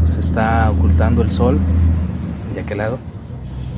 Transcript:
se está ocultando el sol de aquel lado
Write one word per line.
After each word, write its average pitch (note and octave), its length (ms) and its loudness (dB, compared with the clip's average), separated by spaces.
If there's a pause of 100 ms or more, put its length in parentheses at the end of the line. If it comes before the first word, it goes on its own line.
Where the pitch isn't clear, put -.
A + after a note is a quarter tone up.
se - 160 0
está A2+ 500 2
ocultando A2+ 520 4
el - 80 2
sol - 280 2 (920)
de - 80 -6
aquel - 160 -6
lado A2 220 -2 (800)